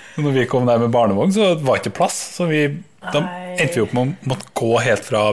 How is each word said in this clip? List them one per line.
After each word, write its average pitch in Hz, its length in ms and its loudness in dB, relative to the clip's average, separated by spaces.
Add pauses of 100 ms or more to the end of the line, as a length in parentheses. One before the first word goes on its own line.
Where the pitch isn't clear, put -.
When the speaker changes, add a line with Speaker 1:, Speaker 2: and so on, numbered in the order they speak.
(180)
Speaker 1:
Og 151 80 -2
når 139 80 0
vi 127 120 2
kom 127 220 0
der 120 120 4
med 117 120 0
barnevogn, 117 420 2
så 196 220 4
var 131 240 2
det - 60 -6
ikke 110 120 -6
plass, - 200 0 (180)
så 180 120 -4
vi, 151 180 2 (360)
da 180 220 -4
Speaker 2:
Nei. 180 340 -10
Speaker 1:
endte 147 220 -2
vi - 20 2
opp 104 140 -2
med 127 160 0
å 160 220 -8
måtte - 200 -12
gå 117 280 0
helt 117 260 0
fra 107 140 0 (120)